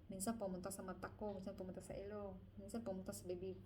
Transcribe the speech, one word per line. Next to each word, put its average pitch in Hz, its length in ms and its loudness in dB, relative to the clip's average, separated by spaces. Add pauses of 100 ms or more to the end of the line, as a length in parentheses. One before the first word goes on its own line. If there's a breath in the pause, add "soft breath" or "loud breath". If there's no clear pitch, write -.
Minsan 196 320 4
pumunta 185 320 2
sa 190 120 -2
mata 185 360 0
ko, 208 160 2
minsan 190 200 -2
pumunta 185 280 -2
sa - 120 -2
ilong, 202 400 0 (200)
minsan 214 280 -2
pumunta 190 280 2
sa - 160 -4
bibig. 180 380 2